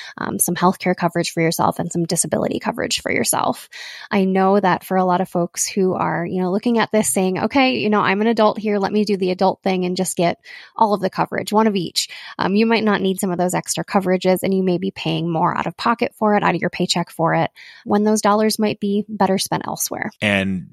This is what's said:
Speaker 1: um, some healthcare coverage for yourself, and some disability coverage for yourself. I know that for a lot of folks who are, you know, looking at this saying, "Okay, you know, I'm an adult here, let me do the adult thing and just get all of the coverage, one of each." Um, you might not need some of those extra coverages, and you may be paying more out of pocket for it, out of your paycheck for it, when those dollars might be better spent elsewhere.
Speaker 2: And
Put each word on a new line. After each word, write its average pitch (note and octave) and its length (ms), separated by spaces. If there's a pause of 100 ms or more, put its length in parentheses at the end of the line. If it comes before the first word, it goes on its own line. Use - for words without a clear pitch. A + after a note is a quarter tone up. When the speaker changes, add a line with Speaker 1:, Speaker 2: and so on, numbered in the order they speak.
(180)
Speaker 1:
um, - 200
some - 160
healthcare F3+ 400
coverage E3+ 360
for - 100
yourself, E3 380
and E3+ 120
some F3 140
disability - 540
coverage - 420
for - 100
yourself. - 600 (400)
I G3+ 140
know F#3+ 360
that F#3 240
for F#3+ 140
a F#3 80
lot F3+ 160
of F#3 80
folks - 360
who F#3 280
are, E3 320
you F#3 160
know, F3+ 80
looking A3+ 280
at - 140
this G#3+ 160
saying, F#3 300
"Okay, B3+ 400
you G#3+ 100
know, G#3 140
I'm F#3+ 180
an G#3+ 60
adult A3 320
here, G#3 200
let F#3+ 140
me G#3 140
do G3+ 100
the F3+ 140
adult F#3 320
thing F#3 240
and F3+ 100
just F#3 220
get F3 200 (380)
all G#3 160
of G3+ 80
the F#3+ 80
coverage, - 420
one A3 160
of G3+ 100
each." - 340 (280)
Um, F#3 160
you A3 120
might A3+ 180
not G#3 160
need F#3+ 200
some G3 100
of F3 80
those F3 160
extra E3 320
coverages, F#3 560
and G3 100
you F#3+ 100
may F#3 140
be F#3+ 140
paying D#3+ 400
more E3 260
out - 100
of E3 80
pocket - 400
for G#3 220
it, G3 60
out F3+ 120
of E3+ 60
your F3+ 80
paycheck - 420
for D#3+ 220
it, D#3+ 180 (360)
when G#3 180
those G#3+ 160
dollars G#3+ 380
might G#3+ 220
be G3+ 280
better F#3+ 300
spent - 280
elsewhere. - 440 (100)
Speaker 2:
And G2 520